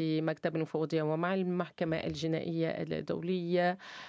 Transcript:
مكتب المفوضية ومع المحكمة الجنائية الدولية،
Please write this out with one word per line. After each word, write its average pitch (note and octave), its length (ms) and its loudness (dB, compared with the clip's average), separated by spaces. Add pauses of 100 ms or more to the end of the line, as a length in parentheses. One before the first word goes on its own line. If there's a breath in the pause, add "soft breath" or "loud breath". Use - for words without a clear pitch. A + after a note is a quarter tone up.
مكتب D#3+ 560 0
المفوضية D#3+ 460 0
ومع D#3+ 320 2
المحكمة F3 640 0
الجنائية D#3+ 720 0
الدولية، F3 1080 0 (300 loud breath)